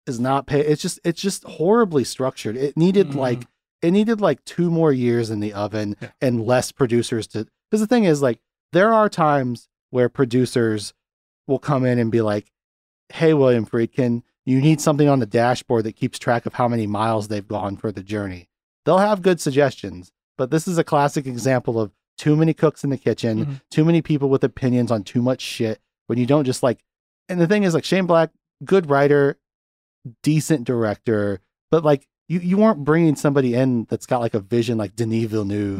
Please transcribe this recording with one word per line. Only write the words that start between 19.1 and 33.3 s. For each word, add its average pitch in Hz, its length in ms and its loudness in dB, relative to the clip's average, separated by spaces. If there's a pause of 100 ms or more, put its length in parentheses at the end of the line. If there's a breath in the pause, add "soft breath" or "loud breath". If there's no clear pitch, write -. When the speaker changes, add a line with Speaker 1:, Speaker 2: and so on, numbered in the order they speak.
Speaker 1:
good 185 180 0
suggestions, 123 680 -2 (260)
but 131 140 -4
this 160 160 -2
is 180 100 -4
a 165 60 2
classic 143 440 0
example 123 520 -2
of 107 120 -4 (260)
too 151 180 2
many 160 180 2
cooks - 300 -2
in 143 80 -2
the 131 60 -4
kitchen, 113 420 -2
Speaker 2:
Mm-hmm. 139 140 -4 (180)
Speaker 1:
too 156 140 2
many 165 160 2
people 143 280 0
with 135 140 2
opinions 123 480 0
on 107 120 -2
too - 180 -4
much 127 200 -2
shit - 380 -6 (280)
when 117 120 -2
you 123 60 0
don't 143 200 2
just, 127 180 -4
like, 123 200 0 (440)
and 180 140 -4
the 170 60 4
thing 208 160 2
is, 180 100 2
like, 147 100 0
Shane 185 220 0
Black, 165 240 2 (340)
good 175 260 2
writer, 143 480 4 (840)
decent 151 420 0
director, 104 760 -2 (320)
but, 160 120 2
like, 147 240 2 (200)
you, 170 120 -2
you 180 180 -2
weren't 214 260 2
bringing 156 320 2
somebody 139 380 0